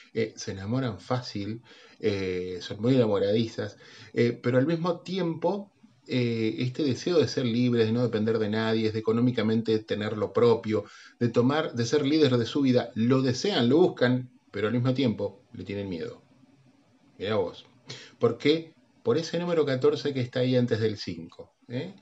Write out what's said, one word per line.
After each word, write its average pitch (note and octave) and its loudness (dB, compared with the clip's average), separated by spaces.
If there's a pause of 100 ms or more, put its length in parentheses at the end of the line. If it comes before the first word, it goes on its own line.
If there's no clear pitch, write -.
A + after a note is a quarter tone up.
(120)
eh, A2 -4
se - -12
enamoran G#2 -4
fácil, A#2 -6 (360)
eh, F#2 -4
son G2+ -10
muy C3 4
enamoradizas, G#2+ 0 (340)
eh, A#2+ 2
pero B2+ 2
al C3+ 2
mismo E3+ -2
tiempo, F3 -4 (340)
eh, A#2 -2
este B2+ -4
deseo D#3 0
de C3 4
ser C3+ -2
libres, A#2+ 2
de A2 0
no A#2+ 0
depender A2 0
de G#2 -2
nadie, A2+ 0
de A2 -4
económicamente A2+ 2
tener G#2+ -4
lo G2+ -4
propio, A2 2 (340)
de A#2+ 2
tomar, C3+ 2
de A#2 -2
ser D3 2
líder C#3 4
de A#2 2
su C#3+ -2
vida, B2 2
lo B2 2
desean, C3 0
lo D3 6
buscan, B2+ 2 (240)
pero G#2 -2
al G#2+ 0
mismo B2 0
tiempo G#2 -2
le - -14
tienen G2 -6
miedo. E2 -10 (920)
Mirá G#2 -4
vos. - -6 (520)
¿Por A2+ 0
qué? D#3+ 2 (300)
Por A#2+ 2
ese E3 -4
número F3 2
catorce C#3+ 0
que C3 -4
está B2+ -4
ahí B2+ 2
antes A#2 2
del G#2+ 0
cinco, - -12 (140)
¿eh? D3+ -10